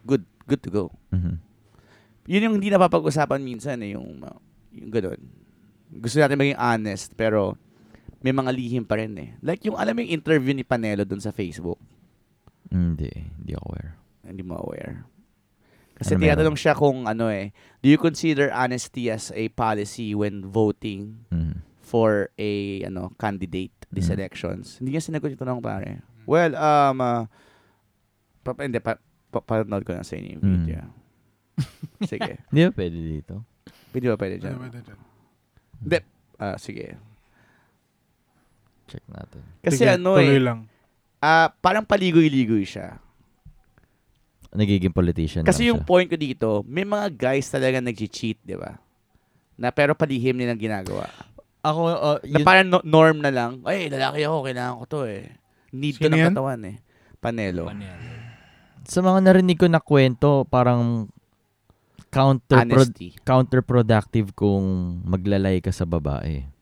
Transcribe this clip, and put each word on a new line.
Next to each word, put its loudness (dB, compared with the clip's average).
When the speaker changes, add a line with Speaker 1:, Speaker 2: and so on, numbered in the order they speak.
Speaker 1:
good, 0
good -2
to -12
go. -2
Speaker 2:
Mm-hmm. -2
Speaker 1:
Yun 2
yung 0
hindi -2
napapag-usapan 2
minsan -8
eh, -8
yung, -14
uh, -18
yung -18
ganun. -4
Gusto -4
natin 2
maging 2
honest, -2
pero 0
may 0
mga 0
lihim -4
pa -2
rin -8
eh. -16
Like -6
yung, -4
alam 0
mo -4
yung -6
interview 0
ni -4
Panelo -4
dun -4
sa -8
Facebook? -8
Speaker 2:
Hindi, -2
hindi -14
ako -10
aware. -12
Speaker 1:
Hindi -14
mo -10
aware. -12
Kasi -2
Speaker 2:
Ano 4
meron? 2
Speaker 1:
tinatanong 2
siya 2
kung 2
ano -2
eh, -4
"Do 4
you 8
consider 0
honesty -4
as -6
a -6
policy -4
when -4
voting -2
Speaker 2:
Mm-hmm. -4
Speaker 1:
for 0
a, -4
ano, -10
candidate -6
these -4
Speaker 2:
Mm-hmm. 0
Speaker 1:
elections?" -10
Hindi -6
niya -4
sinagot -6
yung -10
tanong, -6
pare. -8
Speaker 3:
Mm-hmm. -20
Speaker 1:
Well, 2
um, 4
uh, 0
pa-, -10
hindi, -6
pa-, -6
pa-, -6
panood -2
ko -8
na -8
sa -12
inyo -12
yung -10
Speaker 2:
Mm. 4
Speaker 1:
video. -2
Speaker 2:
<laughs> -8
Speaker 1:
Sige. -8
Speaker 2:
Hindi 2
ba 4
pwede -4
dito? -8
Speaker 1:
Hindi -4
ba 0
pwede -6
dyan? -10
Speaker 3:
Pwede, -14
pwede -16
dyan. -20
Speaker 1:
Hindi. -2
Ah, -6
sige. -14
Speaker 2:
Check -18
natin. -20
Speaker 1:
Kasi 0
Speaker 3:
Sige, 6
Speaker 1:
ano 4
Speaker 3:
tuloy 6
Speaker 1:
eh, 4
Speaker 3:
lang. -4
Speaker 1:
ah, 4
parang 0
paligoy-ligoy 4
siya. -14
Speaker 2:
Nagiging 2
politician 0
Speaker 1:
Kasi 2
Speaker 2:
lang 4
Speaker 1:
yung 2
Speaker 2:
siya. -6
Speaker 1:
point 4
ko -4
dito, -4
may -4
mga -4
guys -2
talaga -2
nag-cheat, -6
di -12
ba? -12
Na -4
pero 2
palihim 0
nilang -4
ginagawa. -6
Speaker 2:
Ako, 0
uh, 0
Speaker 1:
Na -14
Speaker 2:
yun 2
Speaker 1:
parang 8
no-, 2
norm 6
na 2
lang, -2
"Ay, -4
lalaki -2
ako, -2
kailangan -6
ko -14
to -6
eh. -12
Need -4
ko -4
Speaker 3:
Sino 4
Speaker 1:
ng 4
Speaker 3:
yan? 4
Speaker 1:
katawan -4
eh." -12
Panelo. -4
Speaker 4:
Panelo. -12
Speaker 2:
Sa -2
mga 6
narinig 8
ko 6
na 4
kwento, 4
parang 2
counterpro-, 6
Speaker 1:
Honesty. -2
Speaker 2:
counterproductive 2
kung 2
maglalay 0
ka -2
sa -4
babae. -4